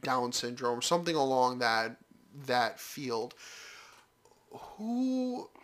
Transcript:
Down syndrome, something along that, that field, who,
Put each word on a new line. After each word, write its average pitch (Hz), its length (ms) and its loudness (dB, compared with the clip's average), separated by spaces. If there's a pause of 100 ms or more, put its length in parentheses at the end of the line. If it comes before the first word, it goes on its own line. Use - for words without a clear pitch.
Down 127 320 0
syndrome, 120 480 -2
something 170 360 2
along 127 420 4
that, 113 380 2 (500)
that 123 340 2
field, 123 540 -6 (1160)
who, 247 960 -2 (160)